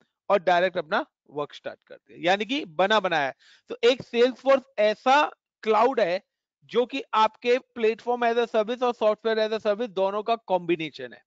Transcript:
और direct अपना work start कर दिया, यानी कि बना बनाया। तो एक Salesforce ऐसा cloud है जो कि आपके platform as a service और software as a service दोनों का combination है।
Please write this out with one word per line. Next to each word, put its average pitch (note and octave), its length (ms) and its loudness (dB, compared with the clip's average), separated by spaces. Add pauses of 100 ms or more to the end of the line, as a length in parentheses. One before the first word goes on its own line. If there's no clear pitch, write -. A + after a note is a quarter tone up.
(280)
और G3+ 100 2
direct F3+ 400 0
अपना F#3+ 280 -4 (240)
work C#3+ 220 -10
start - 340 -14
कर - 80 -20
दिया, D3 380 -6
यानी G#3 120 -2
कि C4+ 200 -6
बना F#3+ 360 0
बनाया। D#3 320 -2 (360)
तो - 160 -12
एक B3 180 2
Salesforce B3+ 600 0 (160)
ऐसा B3+ 520 2 (320)
cloud A3+ 380 2
है F3+ 220 0 (420)
जो A3+ 220 0
कि C4+ 160 -8 (120)
आपके A3 440 2
platform A#3+ 640 -2
as A#3 140 2
a A#3 160 0
service A#3 300 -2
और B3 100 0
software A3 560 0
as A3 100 -4
a G#3+ 80 -8
service G#3+ 220 -2
दोनों F#3+ 340 -2
का A3+ 140 -2
combination E3 760 -4
है। - 140 -20